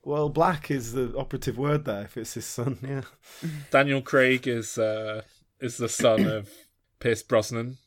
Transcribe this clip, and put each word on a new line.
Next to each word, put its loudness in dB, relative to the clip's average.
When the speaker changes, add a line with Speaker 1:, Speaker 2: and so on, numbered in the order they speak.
Speaker 1:
Well, 0
Black 2
is -2
the -2
operative -4
word 2
there -4
if -14
it's -10
his -8
son, -4
yeah. -6
<laughs> -8
Speaker 2:
Daniel 4
Craig 4
is, -4
uh, -2
is -8
the -2
son 4
of -4
Pierce 0
Brosnan. 0